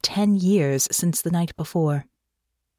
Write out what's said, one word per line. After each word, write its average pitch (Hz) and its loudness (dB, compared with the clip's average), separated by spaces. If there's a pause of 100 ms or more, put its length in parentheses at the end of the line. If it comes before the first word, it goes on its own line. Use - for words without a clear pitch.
ten 208 0
years 180 2
since - -2
the 170 -4
night 170 -2
before. 151 -2 (720)